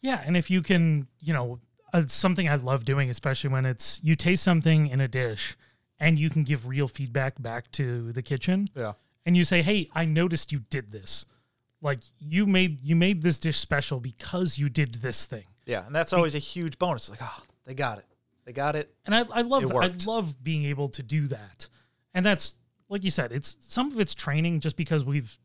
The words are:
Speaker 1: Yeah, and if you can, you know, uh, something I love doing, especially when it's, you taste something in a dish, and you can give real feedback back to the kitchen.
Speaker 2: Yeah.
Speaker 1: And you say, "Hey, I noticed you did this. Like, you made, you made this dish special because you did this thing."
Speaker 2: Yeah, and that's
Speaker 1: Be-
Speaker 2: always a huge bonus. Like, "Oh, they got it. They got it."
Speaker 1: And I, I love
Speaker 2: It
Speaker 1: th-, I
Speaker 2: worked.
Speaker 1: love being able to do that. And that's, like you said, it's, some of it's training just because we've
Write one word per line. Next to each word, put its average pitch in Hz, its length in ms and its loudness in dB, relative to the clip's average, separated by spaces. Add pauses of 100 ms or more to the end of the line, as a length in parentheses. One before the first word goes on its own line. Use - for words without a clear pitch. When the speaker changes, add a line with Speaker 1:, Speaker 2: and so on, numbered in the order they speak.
Speaker 1:
Yeah, 254 240 -2
and 165 120 2
if 175 140 2
you 185 120 4
can, 160 460 4 (120)
you 156 120 -2
know, 123 280 -2 (320)
uh, 170 140 4
something 180 420 2
I 147 80 4
love 127 280 0
doing, 139 260 2
especially 135 400 -2
when 131 160 2
it's, - 360 -2
you 160 120 4
taste 175 280 2
something 160 460 6
in 131 120 0
a 135 80 0
dish, 117 480 -4 (420)
and 151 200 4
you 151 120 2
can 147 140 0
give 123 240 -2
real 135 180 -2
feedback 131 540 -4
back 117 320 -8
to 120 400 -4
the 123 100 -6
kitchen. 185 520 0
Speaker 2:
Yeah. 110 180 -6 (340)
Speaker 1:
And 175 100 6
you 175 80 6
say, 170 180 2
"Hey, 190 320 2
I 165 100 0
noticed 165 480 0
you 143 80 -2 (100)
did 113 220 -8
this. 98 320 -6 (560)
Like, 139 200 -2 (180)
you 170 280 0
made, 185 380 4
you 156 120 2
made 180 260 4
this 165 160 2
dish 160 200 0
special 139 420 -2
because 151 580 -4
you 143 100 0
did 123 280 0
this 120 300 -2
thing." 107 180 -10 (220)
Speaker 2:
Yeah, 107 200 -2
and 135 80 -12
that's 160 180 0
Speaker 1:
Be- 185 40 4
Speaker 2:
always 160 180 4
a 151 40 -2
huge 160 400 -6
bonus. 165 320 -2
Like, 107 120 -16
"Oh, - 200 -12 (220)
they 131 100 -14
got 123 240 -4
it. - 80 -20 (380)
They 127 80 -18
got 143 240 -2
it." - 180 -8 (120)
Speaker 1:
And 208 80 2
I, 240 180 4
I 233 100 0
love 240 220 2
Speaker 2:
It - 20 0
Speaker 1:
th-, 123 60 -2
I 127 160 4
Speaker 2:
worked. 180 180 -4
Speaker 1:
love 170 380 -4
being 156 200 -2
able 143 240 -2
to 139 140 -10
do 143 260 -2
that. 104 400 -10 (460)
And 180 100 0
that's, 208 300 2 (340)
like 196 140 -6
you 190 80 0
said, 120 220 -2
it's, 139 280 -6
some 262 300 -2
of 254 80 -8
it's 190 160 0
training 160 460 -2
just 156 160 -4
because 156 280 0
we've 135 400 -4